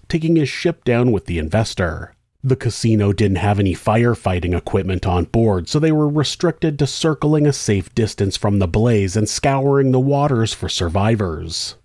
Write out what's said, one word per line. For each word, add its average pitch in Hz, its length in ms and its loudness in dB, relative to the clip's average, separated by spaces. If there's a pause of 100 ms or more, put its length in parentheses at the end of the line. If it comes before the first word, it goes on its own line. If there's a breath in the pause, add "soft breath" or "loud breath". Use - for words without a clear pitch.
taking 160 280 0
his 147 120 2
ship - 360 -4
down 123 260 2
with 98 160 -2
the 85 140 -4
Investor. 85 720 -4 (320)
The 131 100 2
Casino 107 580 0
didn't 98 260 0
have 101 200 0
any 95 160 0
firefighting 98 840 0
equipment 92 480 -2
on 90 200 0
board, 104 440 0
so 147 120 0
they 160 100 2
were 151 180 2
restricted 151 720 -2
to 143 80 2
circling 151 580 0
a 143 80 4
safe 101 400 -2
distance 104 440 -2
from 101 240 0
the 92 80 2
blaze 104 480 2
and 107 120 0
scouring 139 600 2
the 127 80 2
waters 139 540 0
for - 160 -6
survivors. 87 1080 -2 (100)